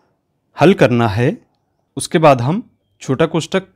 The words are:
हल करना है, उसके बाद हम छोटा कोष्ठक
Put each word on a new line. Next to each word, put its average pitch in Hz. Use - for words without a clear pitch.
हल 170
करना 120
है, 120
उसके -
बाद 139
हम 165
छोटा 151
कोष्ठक 175